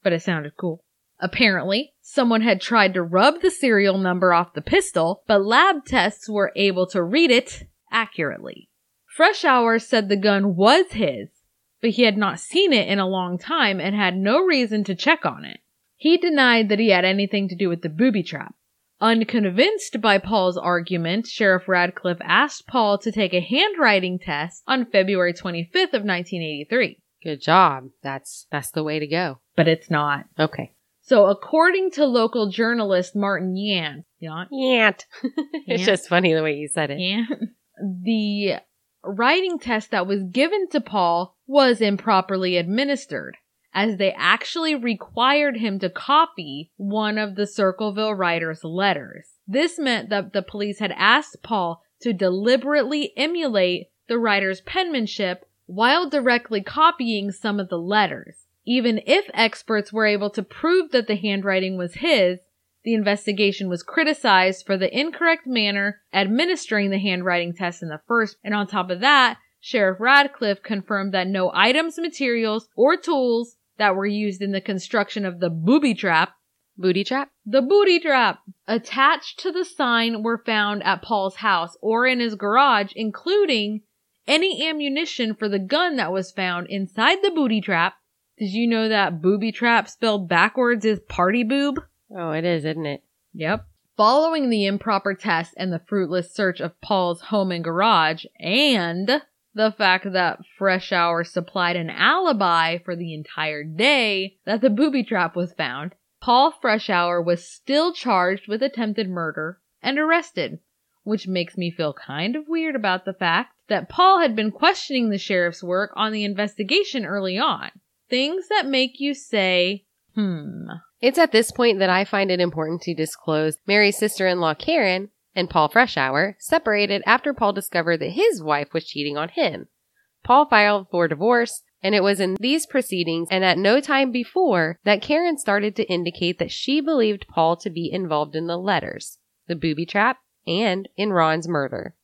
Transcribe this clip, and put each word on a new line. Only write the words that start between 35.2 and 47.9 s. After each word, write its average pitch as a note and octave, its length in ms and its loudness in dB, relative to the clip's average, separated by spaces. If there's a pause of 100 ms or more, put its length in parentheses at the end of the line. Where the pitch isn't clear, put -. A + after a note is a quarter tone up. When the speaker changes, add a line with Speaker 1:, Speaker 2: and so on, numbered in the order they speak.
Speaker 2:
<laughs> C4 120 -6 (320)
It's F3+ 160 -2
Speaker 1:
Yant. - 20 0
Speaker 2:
just G3 220 2
funny F3 260 4
the D#3+ 80 2
way D#3 140 -2
you D3 120 -10
said D3+ 220 -4
it. C#3+ 80 -6
Speaker 1:
Yant. G3 300 -2 (500)
The G3+ 800 -2 (480)
writing D4+ 560 0
test A3 320 -4
that F#3+ 160 -2
was G3 160 -2
given E4 460 0
to C#4+ 120 0
Paul F3+ 640 -2
was C4+ 340 4
improperly F#3+ 800 0
administered, F3+ 800 -4 (340)
as G3+ 260 0
they F#3+ 160 0
actually D4+ 600 0
required B3+ 840 0
him G#3+ 200 -2
to F#3 140 -4
copy F3+ 840 -2
one G#3+ 420 -2
of G3+ 160 -4
the G3+ 100 -2
Circleville G#3 720 -2